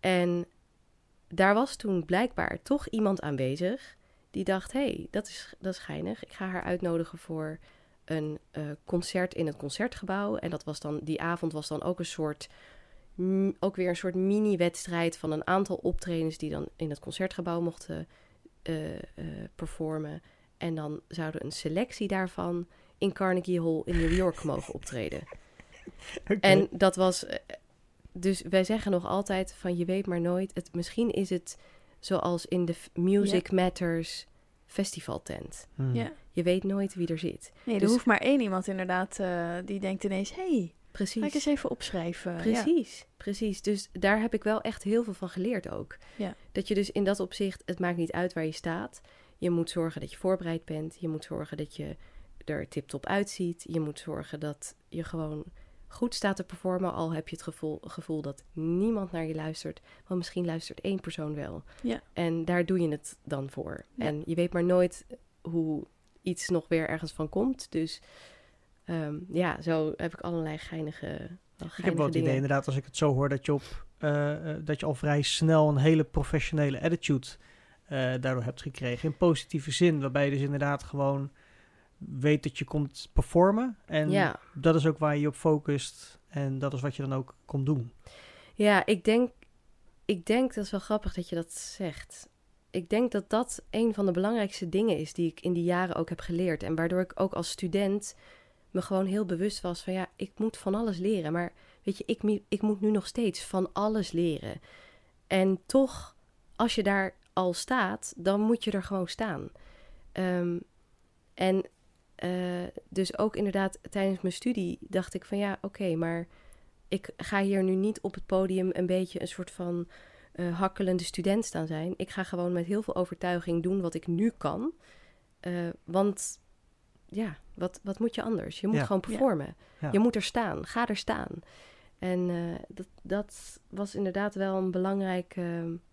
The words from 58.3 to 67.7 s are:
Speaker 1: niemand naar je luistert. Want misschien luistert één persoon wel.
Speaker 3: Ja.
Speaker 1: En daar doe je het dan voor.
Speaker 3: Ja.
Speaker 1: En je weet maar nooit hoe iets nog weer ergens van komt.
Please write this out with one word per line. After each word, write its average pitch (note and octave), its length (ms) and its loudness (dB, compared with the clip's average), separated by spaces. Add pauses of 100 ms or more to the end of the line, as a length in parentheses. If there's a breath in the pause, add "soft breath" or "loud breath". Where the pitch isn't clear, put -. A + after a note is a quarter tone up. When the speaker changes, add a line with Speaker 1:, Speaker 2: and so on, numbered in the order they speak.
Speaker 1:
niemand F3+ 600 0
naar E3 140 -4
je D#3+ 80 -4
luistert. D#3+ 460 -6 (260 soft breath)
Want F#3 140 -2
misschien F3 240 -4
luistert E3 360 -6
één F#3+ 200 -2
persoon D3+ 340 -6
wel. - 280 -8 (200 loud breath)
Speaker 3:
Ja. A#3 180 -2 (120)
Speaker 1:
En E3 320 0
daar F3 220 4
doe F#3 140 2
je E3+ 80 2
het - 360 -6
dan C#3 260 -4
voor. - 340 -8 (100)
Speaker 3:
Ja. B3+ 100 -4
Speaker 1:
En D3+ 220 -2
je E3 80 -2
weet F3 180 2
maar F3 120 2
nooit F3+ 420 4 (360)
hoe D#3+ 440 -2 (360)
iets - 260 -4
nog E3+ 200 2
weer D#3+ 200 2
ergens D#3+ 240 -4
van - 160 -4
komt. B3+ 420 0